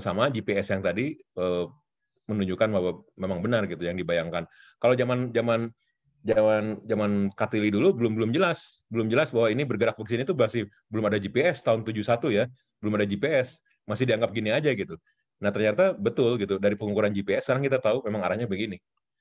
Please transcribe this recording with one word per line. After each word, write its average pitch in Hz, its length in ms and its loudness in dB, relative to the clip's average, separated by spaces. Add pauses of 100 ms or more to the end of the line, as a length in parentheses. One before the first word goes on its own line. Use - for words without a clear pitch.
sama 101 240 0
G 117 160 -2
P 101 160 0
S 101 160 -2
yang 95 80 -4
tadi, 104 320 -2
eh, 90 500 -2 (600)
menunjukkan 101 400 0
bahwa 92 240 0 (240)
memang 92 240 -4
benar 110 320 0
gitu 85 160 -6
yang 87 80 -4
dibayangkan. 85 480 -2 (400)
Kalau 123 160 6
zaman, 123 320 0
zaman, 117 400 0 (560)
zaman, 107 560 2
zaman 104 480 0
Katili 107 400 0
dulu 143 240 2
belum, 113 240 0
belum 113 160 0
jelas, 170 560 -2
belum 110 160 -2
jelas 127 240 2
bahwa 117 160 4
ini 117 160 0
bergerak 113 320 0
ke 110 80 -10
sini 120 240 -2
tuh 180 80 0
masih 113 320 0 (240)
belum 107 160 -2
ada 104 80 2
G 98 160 -2
P 120 160 0
S 123 160 -2
tahun 113 240 0
tujuh 110 160 -4
satu 120 240 0
ya, 120 240 2 (320)
belum 104 160 0
ada 104 80 2
G 101 80 -2
P 101 160 -4
S, 127 320 -2 (240)
masih 107 160 -2
dianggap 113 320 0
gini 107 160 0
aja 147 240 0
gitu. 82 240 -8 (420)
Nah, 101 140 2
ternyata 107 400 2
betul 117 400 2
gitu, 98 240 -2
dari 101 160 2
pengukuran 104 400 0
G 98 80 -2
P 98 160 0
S - 80 -8
sekarang 135 160 0
kita 131 160 0
tahu 113 240 0
memang 107 160 -4
arahnya 101 320 -2
begini. 101 240 -4 (460)